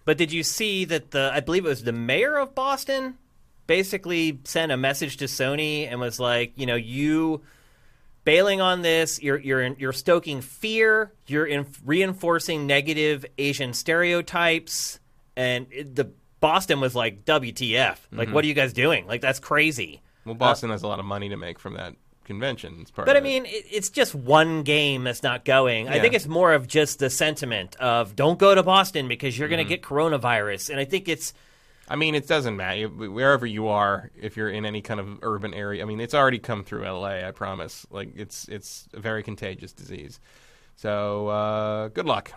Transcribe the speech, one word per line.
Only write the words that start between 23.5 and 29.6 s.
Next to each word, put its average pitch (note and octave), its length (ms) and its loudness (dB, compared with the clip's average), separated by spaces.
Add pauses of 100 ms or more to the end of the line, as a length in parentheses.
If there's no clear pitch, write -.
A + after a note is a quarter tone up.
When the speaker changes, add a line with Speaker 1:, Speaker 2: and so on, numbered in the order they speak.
Speaker 1:
it's G3+ 180 -4
just - 240 0
one D#3 500 4
game C#3+ 400 2
that's B2 200 -4
not B2 220 -2
going. B2+ 440 4
I C#3 60 0
Speaker 2:
Yeah. D3 60 4
Speaker 1:
think A#3+ 120 4
it's D3+ 140 -2
more E3 260 6
of B2+ 140 2
just D3+ 320 2
the C3 100 2
sentiment B2+ 680 -2
of, A#2 380 0
"Don't D#3+ 220 2
go G3 160 8
to F#3+ 100 8
Boston F#3 440 4
because A#2+ 320 -4
you're D3+ 80 -2
gonna E3 160 0